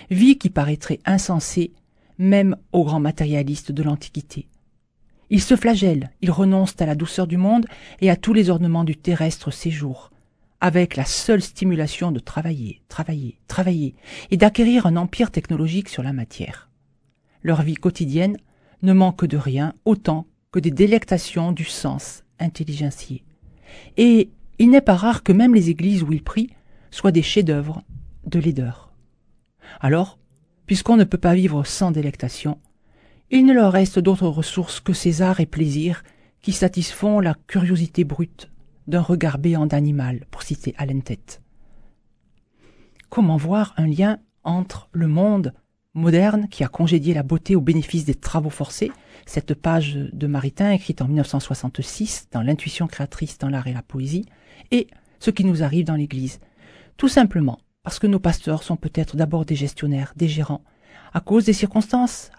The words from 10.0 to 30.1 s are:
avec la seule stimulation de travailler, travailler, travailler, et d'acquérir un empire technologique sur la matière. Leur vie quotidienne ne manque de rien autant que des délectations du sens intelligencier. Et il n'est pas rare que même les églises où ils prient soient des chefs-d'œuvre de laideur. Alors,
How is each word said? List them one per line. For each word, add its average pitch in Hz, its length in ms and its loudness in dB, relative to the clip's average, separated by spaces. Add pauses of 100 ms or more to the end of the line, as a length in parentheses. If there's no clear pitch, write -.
avec 175 340 2
la - 100 -4
seule - 360 0
stimulation 175 680 -2
de 131 80 -4
travailler, 147 680 -8
travailler, 151 580 -8
travailler, 175 480 -2 (340)
et 196 80 0
d'acquérir 220 480 4
un 170 120 2
empire 185 340 -2
technologique 160 580 -4
sur - 140 -8
la 135 100 -4
matière. - 560 -12 (720)
Leur 160 220 0
vie 156 100 -2
quotidienne 170 640 -2 (440)
ne 185 120 4
manque 185 320 4
de 156 100 -2
rien 143 380 -2 (100)
autant 175 420 0 (280)
que 185 60 0
des 165 120 0
délectations 185 800 2
du 160 140 -4
sens - 580 -8 (160)
intelligencier. 151 840 -6 (720)
Et 226 320 6 (280)
il 233 120 8
n'est 269 100 10
pas 214 160 4
rare 214 260 0
que 190 120 4
même 240 200 6
les 185 160 4
églises 175 320 0
où 156 120 -2
ils 151 100 -4
prient - 280 -4 (380)
soient - 220 0
des 165 100 4
chefs-d'œuvre 156 640 0 (420)
de - 140 -2
laideur. 135 540 -4 (880)
Alors, 160 360 0 (480)